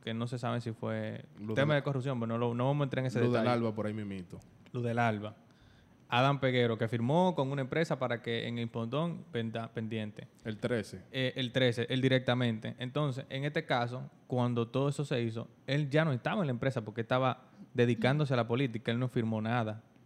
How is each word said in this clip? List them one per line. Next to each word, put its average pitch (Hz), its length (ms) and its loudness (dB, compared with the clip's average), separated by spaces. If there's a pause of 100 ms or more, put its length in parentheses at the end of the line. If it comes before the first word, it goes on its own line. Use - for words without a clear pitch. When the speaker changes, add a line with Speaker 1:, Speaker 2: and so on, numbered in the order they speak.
Speaker 1:
que 113 120 -4
no 117 120 -2
se 123 120 -6
saben 120 220 -2
si 113 120 -6
fue 110 520 -6 (140)
Speaker 2:
Luz 110 160 -4
Speaker 1:
tema 143 200 4
Speaker 2:
del 139 80 2
Speaker 1:
de - 20 -12
corrupción, 135 340 -2
pero 113 80 0
no 113 120 -2
lo, 120 160 2
no 123 120 2
vamos 143 160 2
a - 20 4
entrar 131 160 -2
en 131 60 0
ese 127 140 0
Speaker 2:
Luz 120 120 4
del 117 100 2
Speaker 1:
detalle. 120 140 4
Speaker 2:
Alba, 113 180 0
por 107 120 -2
ahí 107 80 -2
mismito. 98 460 -8 (320)
Speaker 1:
Luz 123 120 -4
del 117 140 0
Alba. 107 360 2 (800)
Adam 135 280 4
Peguero, 123 360 4
que 110 120 0
firmó 151 480 2
con 135 160 0
una 143 100 -4
empresa 156 360 0
para 120 220 -2
que 117 280 -4
en 117 100 -4
el 117 100 -2
Pontón 135 640 -4
penda-, 113 380 -4
pendiente. 110 580 -6 (180)
Speaker 2:
El 110 140 -6
trece. 110 440 -4 (100)
Speaker 1:
Eh, 131 240 -2
el 127 160 -4
trece, 120 360 2
él 131 120 0
directamente. 123 800 2
Entonces, 131 520 -4
en 135 140 -4
este 151 200 -2
caso, 123 460 -2 (160)
cuando 123 400 2
todo 131 220 0
eso 147 160 -2
se 131 180 0
hizo, 113 240 -4 (220)
él 143 200 0
ya 151 160 4
no 156 80 2
estaba 156 280 0
en 160 80 2
la 131 40 0
empresa 127 320 0
porque 107 180 -6
estaba 127 420 0 (300)
dedicándose 123 600 4
a - 20 4
la 117 120 2
política, 120 420 0
él 117 80 0
no 127 100 0
firmó 113 320 0
nada. 110 420 -2 (240)